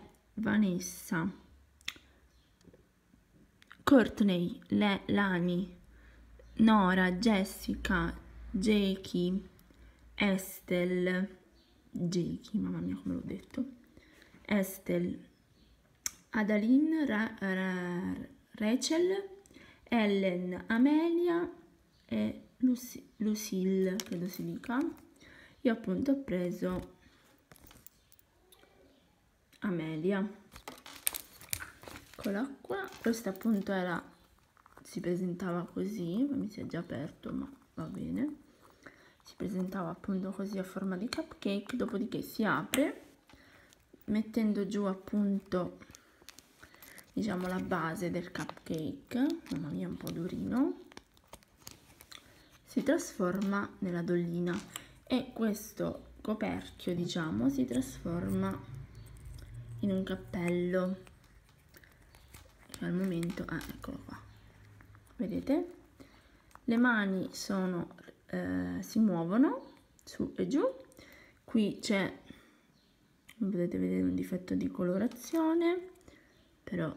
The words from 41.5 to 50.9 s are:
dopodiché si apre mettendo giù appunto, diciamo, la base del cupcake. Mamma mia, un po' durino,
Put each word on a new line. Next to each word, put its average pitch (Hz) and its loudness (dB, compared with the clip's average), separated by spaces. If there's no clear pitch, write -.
dopodiché - -2
si - -2
apre 202 2
mettendo 214 2
giù 202 0
appunto, 190 0
diciamo, 190 -2
la 185 -2
base 175 -2
del 175 -4
cupcake. 165 -4
Mamma 170 -4
mia, 175 -4
un - -6
po' - -6
durino, 202 -2